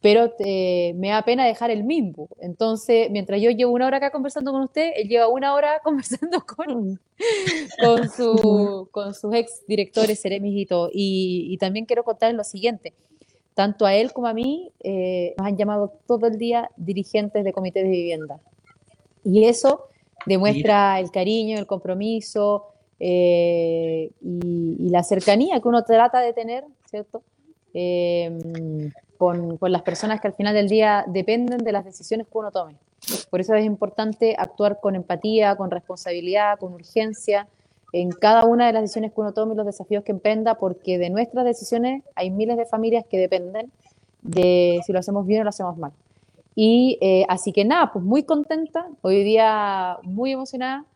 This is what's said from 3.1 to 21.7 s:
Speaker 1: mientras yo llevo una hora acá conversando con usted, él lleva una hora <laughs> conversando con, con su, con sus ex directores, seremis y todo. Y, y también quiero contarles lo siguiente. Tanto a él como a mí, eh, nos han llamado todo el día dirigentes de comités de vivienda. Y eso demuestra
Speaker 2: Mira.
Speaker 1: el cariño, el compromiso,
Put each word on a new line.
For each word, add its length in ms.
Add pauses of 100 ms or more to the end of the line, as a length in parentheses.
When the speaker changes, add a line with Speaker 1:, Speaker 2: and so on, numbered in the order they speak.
Speaker 1:
mientras 300
yo 80
llevo 240
una 120
hora 120
acá 140
conversando 420
con 80
usted, 340
él 140
lleva 180
una 260
hora 280
<laughs> 20
conversando 640
con, 540 (800)
con 260
su, 840
con 220
sus 220
ex 320
directores, 540
seremis 360
y 80
todo. 280
Y, 580
y 60
también 280
quiero 200
contarles 320
lo 80
siguiente. 480 (640)
Tanto 300
a 80
él 200
como 140
a 60
mí, 380 (140)
eh, 520
nos 80
han 120
llamado 340 (160)
todo 200
el 100
día 400
dirigentes 680
de 80
comités 320
de 60
vivienda. 500 (880)
Y 180
eso 440 (380)
demuestra 680
Speaker 2:
Mira. 80
Speaker 1:
el 100
cariño, 480
el 80
compromiso, 1000 (340)